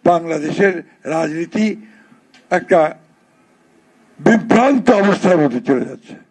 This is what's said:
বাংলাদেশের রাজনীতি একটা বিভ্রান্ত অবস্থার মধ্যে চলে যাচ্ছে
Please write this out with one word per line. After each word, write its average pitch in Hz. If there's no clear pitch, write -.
বাংলাদেশের 165
রাজনীতি 165
একটা 170
বিভ্রান্ত 226
অবস্থার 196
মধ্যে 123
চলে 127
যাচ্ছে -